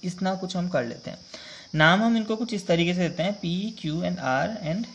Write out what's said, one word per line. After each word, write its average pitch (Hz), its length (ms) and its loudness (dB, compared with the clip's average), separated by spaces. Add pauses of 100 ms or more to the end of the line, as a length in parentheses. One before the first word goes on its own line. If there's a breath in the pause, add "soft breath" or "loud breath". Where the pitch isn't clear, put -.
इतना 190 320 -2
कुछ 185 220 -6
हम 180 120 -2
कर 131 160 0
लेते - 260 -10
हैं। - 60 -14 (580 loud breath)
नाम 170 280 8
हम 233 140 4
इनको 220 180 0
कुछ 233 180 -4
इस 196 140 -4
तरीके 170 260 4
से 180 160 2
देते 143 140 -4
हैं, 208 160 -2
P, 190 380 -2
Q 160 260 -4
and 175 260 -4
R 156 420 -2
and 220 240 -2